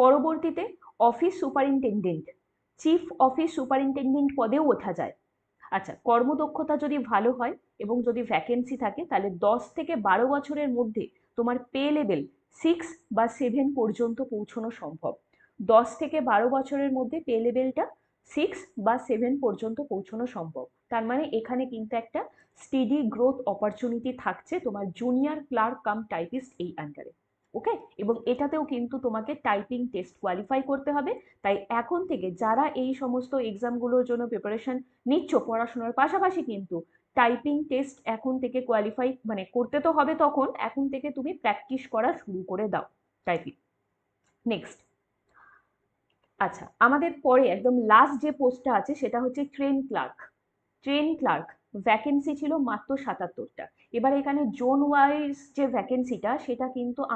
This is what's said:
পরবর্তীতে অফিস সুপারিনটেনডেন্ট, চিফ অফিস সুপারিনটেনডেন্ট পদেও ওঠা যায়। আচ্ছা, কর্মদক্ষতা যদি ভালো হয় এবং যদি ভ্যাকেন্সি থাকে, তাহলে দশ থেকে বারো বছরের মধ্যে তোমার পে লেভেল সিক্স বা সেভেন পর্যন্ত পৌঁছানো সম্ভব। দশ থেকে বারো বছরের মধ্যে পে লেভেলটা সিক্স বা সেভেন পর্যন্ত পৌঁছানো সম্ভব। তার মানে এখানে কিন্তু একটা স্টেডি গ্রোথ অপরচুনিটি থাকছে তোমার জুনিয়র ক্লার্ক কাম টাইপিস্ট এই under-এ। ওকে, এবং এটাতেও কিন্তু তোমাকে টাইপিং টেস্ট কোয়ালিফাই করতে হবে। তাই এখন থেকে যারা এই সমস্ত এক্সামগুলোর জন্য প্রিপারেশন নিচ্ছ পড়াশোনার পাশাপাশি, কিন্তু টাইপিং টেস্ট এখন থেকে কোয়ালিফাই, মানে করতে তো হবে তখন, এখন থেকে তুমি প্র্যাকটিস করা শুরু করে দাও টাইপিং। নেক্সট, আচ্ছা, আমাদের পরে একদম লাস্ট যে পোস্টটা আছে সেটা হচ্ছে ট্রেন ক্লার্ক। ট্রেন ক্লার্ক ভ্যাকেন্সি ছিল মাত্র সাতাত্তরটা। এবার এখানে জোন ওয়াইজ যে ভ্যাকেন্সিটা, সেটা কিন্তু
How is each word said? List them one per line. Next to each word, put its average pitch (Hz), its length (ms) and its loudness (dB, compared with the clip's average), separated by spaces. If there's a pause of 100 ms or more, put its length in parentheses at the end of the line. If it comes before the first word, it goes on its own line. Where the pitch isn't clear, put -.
পরবর্তীতে 311 640 4 (460)
অফিস 330 320 2
সুপারিনটেনডেন্ট, 262 840 0 (560)
চিফ 330 200 4 (240)
অফিস 311 320 2
সুপারিনটেনডেন্ট 269 800 2
পদেও 254 340 2
ওঠা 202 280 0
যায়। 123 140 -6 (640)
আচ্ছা, - 160 -4 (160)
কর্মদক্ষতা 294 680 2
যদি 294 220 0
ভালো 220 400 2
হয় 240 160 -2 (300)
এবং 220 120 0 (100)
যদি 240 240 0
ভ্যাকেন্সি 247 540 0
থাকে, 202 260 -4
তাহলে 196 180 0 (180)
দশ 233 160 4 (140)
থেকে 330 160 -4 (160)
বারো 202 260 6
বছরের 285 440 -2
মধ্যে 220 260 -2 (320)
তোমার 240 200 0 (160)
পে 269 120 0 (120)
লেভেল 202 240 2 (400)
সিক্স 330 280 2 (280)
বা 226 80 4 (140)
সেভেন 262 280 0 (120)
পর্যন্ত 233 400 0 (140)
পৌঁছানো 220 380 -6 (100)
সম্ভব। 156 320 -8 (640)
দশ 226 140 8 (120)
থেকে 311 180 -2 (120)
বারো 220 160 4 (100)
বছরের 277 420 -2
মধ্যে 254 280 -4
পে 233 100 0 (100)
লেভেলটা 262 380 0 (500)
সিক্স - 240 -2 (280)
বা 220 80 4 (140)
সেভেন 240 240 0 (120)
পর্যন্ত 220 340 -2 (120)
পৌঁছানো 220 360 -6
সম্ভব। 165 380 -10 (260)
তার 226 200 0
মানে 262 120 0 (160)
এখানে 247 340 -2
কিন্তু 220 200 -8 (100)
একটা 294 180 -6 (420)
স্টেডি 262 360 2 (160)
গ্রোথ 254 220 2 (160)
অপরচুনিটি 226 580 -2 (140)
থাকছে - 300 -6 (120)
তোমার 202 180 -4 (140)
জুনিয়র 262 400 0 (100)
ক্লার্ক 240 380 0
কাম 214 120 -2 (140)
টাইপিস্ট 185 380 -6 (140)
এই 180 60 -8 (140)
under-এ। - 280 -14 (420)
ওকে, 415 200 -2 (280)
এবং 220 120 2 (180)
এটাতেও 285 400 0
কিন্তু 240 220 -4 (120)
তোমাকে 220 280 -4
টাইপিং 233 460 -2 (120)
টেস্ট 180 300 -8
কোয়ালিফাই 202 380 -2 (100)
করতে 277 260 -2
হবে। 285 160 -2 (300)
তাই 202 140 2 (240)
এখন 339 200 -2 (100)
থেকে 185 180 -4 (140)
যারা 226 220 2 (180)
এই 262 120 0
সমস্ত 254 380 -4 (180)
এক্সামগুলোর 240 600 0
জন্য 240 120 0 (100)
প্রিপারেশন 220 440 -4 (340)
নিচ্ছ 285 200 2 (180)
পড়াশোনার 233 520 -2
পাশাপাশি, 370 400 2 (100)
কিন্তু 196 260 -6 (380)
টাইপিং 247 400 4 (160)
টেস্ট 269 340 -2
এখন 226 280 -2 (100)
থেকে 247 160 -2 (100)
কোয়ালিফাই, 220 400 2 (220)
মানে 202 120 -4 (140)
করতে 240 280 0
তো 330 140 6
হবে 294 140 4 (120)
তখন, 294 240 4 (200)
এখন 277 240 -2
থেকে 269 240 -6
তুমি 277 160 -4 (100)
প্র্যাকটিস 254 400 -2 (120)
করা 226 160 2 (120)
শুরু 185 180 -8 (100)
করে 196 220 -2
দাও 165 140 -4 (400)
টাইপিং। 170 280 -4 (960)
নেক্সট, - 260 -8 (1600)
আচ্ছা, - 260 -2 (220)
আমাদের 294 260 4 (140)
পরে 262 180 8 (100)
একদম 226 200 2 (180)
লাস্ট 277 320 8
যে 302 60 0 (100)
পোস্টটা 254 380 2
আছে 233 140 -2 (100)
সেটা 233 220 0
হচ্ছে 254 180 -2 (120)
ট্রেন 277 220 0 (120)
ক্লার্ক। 160 300 -4 (640)
ট্রেন 285 220 0 (140)
ক্লার্ক 170 280 0 (400)
ভ্যাকেন্সি 285 520 2
ছিল 302 120 -2 (160)
মাত্র 214 220 -6 (140)
সাতাত্তরটা। - 600 -8 (280)
এবার 233 280 2
এখানে 285 200 0 (180)
জোন 262 200 2 (100)
ওয়াইজ 285 480 4 (200)
যে 277 80 2 (100)
ভ্যাকেন্সিটা, 240 580 -2 (140)
সেটা 254 200 -4 (100)
কিন্তু 247 240 -6 (160)